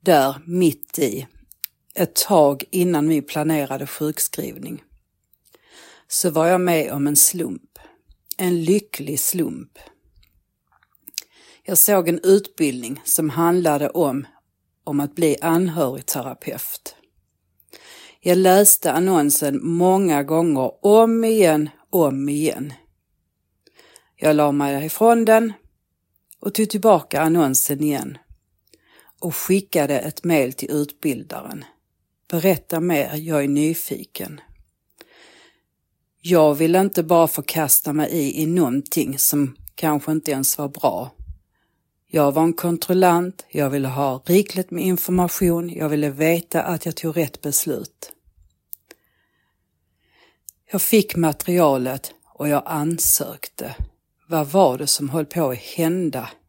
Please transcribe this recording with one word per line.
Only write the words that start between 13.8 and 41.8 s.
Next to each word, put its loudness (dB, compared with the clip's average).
om, -2
om -4
att -6
bli 2
anhörigterapeut. -4
Jag 4
läste 4
annonsen 0
många 2
gånger, 0
om 6
igen, 2
om 0
igen. -4
Jag 2
la 2
mig -2
ifrån 2
den 4
och -8
tog 0
tillbaka 2
annonsen 0
igen -4
och -6
skickade 0
ett -8
mejl 2
till -10
utbildaren. -6
"Berätta 0
mer, -2
jag -2
är -2
nyfiken." -4
Jag 4
ville 2
inte 0
bara 4
förkasta -2
mig 0
i, -2
i 0
någonting 0
som 0
kanske -2
inte -4
ens -2
var -6
bra. -4